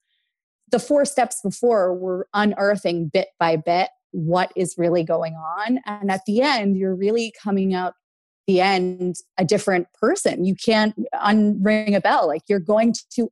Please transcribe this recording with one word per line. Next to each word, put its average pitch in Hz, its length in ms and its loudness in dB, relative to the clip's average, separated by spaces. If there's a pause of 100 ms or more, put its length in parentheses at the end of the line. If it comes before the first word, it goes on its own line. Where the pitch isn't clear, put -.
(720)
the 240 80 0
four 285 260 2
steps - 380 -2
before 196 520 0
were 185 380 -6
unearthing 196 760 0
bit 185 200 -2 (120)
by 165 160 2
bit 170 340 0 (220)
what 180 440 0
is 175 220 -4
really 170 260 2
going 165 300 -2
on. 185 500 -4
And 208 280 -6
at 190 140 -4
the 214 160 0
end, 220 340 2
you're 190 180 -2
really 214 380 -2 (100)
coming 190 320 0
out 180 200 -4 (520)
the 185 140 4
end 185 560 0 (200)
a - 80 2
different 190 440 0 (120)
person. 220 440 0
You 190 100 0
can't 214 400 0 (200)
unring 208 800 2
a 185 40 2
bell. 214 280 2
Like, 151 200 -4
you're 202 120 0
going 214 340 2 (200)
to 233 180 -2